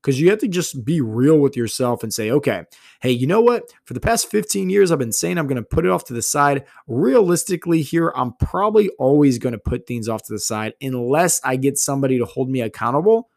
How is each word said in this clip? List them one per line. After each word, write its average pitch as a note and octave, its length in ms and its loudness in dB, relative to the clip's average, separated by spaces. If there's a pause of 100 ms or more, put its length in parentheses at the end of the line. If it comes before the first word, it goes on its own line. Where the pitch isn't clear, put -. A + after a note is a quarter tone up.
'Cause C3+ 180 -2
you D#3+ 100 4
have G#3+ 120 2
to C4+ 80 -2
just E3+ 360 -4
be D#3+ 160 0
real B2+ 380 4
with C#3 180 2
yourself A#2+ 460 -2
and A2 100 -8
say, A2 180 -4
"Okay, B2 340 0 (360)
hey, B2+ 100 -2
you B2 160 0
know F#3+ 140 2
what? A#3+ 320 0 (120)
For - 100 -14
the A#2 60 -8
past A3+ 300 -2
fifteen G3+ 380 -2
years, F#3+ 220 4
I've D#3 80 0
been A#2 140 -4
saying E3+ 260 -4
I'm D#3 80 -4
gonna C3 160 -4
put E3 240 -2
it F#3 40 2
off F3 140 0
to - 80 -12
the A#2 80 -6
side. C#3+ 460 0 (200)
Realistically F3 960 2
here, E3 340 0
I'm B2+ 200 -4
probably G#3 640 2
always C3+ 400 4
gonna A#2 180 -4
put - 300 -6
things A#2 220 -6
off A2+ 160 -4
to - 100 -12
the G#2 40 -6
side A2 440 -6
unless C3+ 600 0
I C3 140 -2
get C3+ 220 0
somebody C3+ 400 0
to A#2 80 0
hold C3 240 -6
me C3 100 -2
accountable C#3+ 760 0